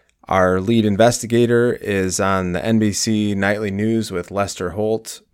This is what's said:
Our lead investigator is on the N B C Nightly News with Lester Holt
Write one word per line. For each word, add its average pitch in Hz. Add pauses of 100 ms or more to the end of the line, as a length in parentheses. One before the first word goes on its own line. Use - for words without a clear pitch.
(280)
Our 92
lead 110
investigator 117
is 95
on 95
the 87
N 113
B 107
C 107
Nightly 101
News 107
with 87
Lester 95
Holt 107 (120)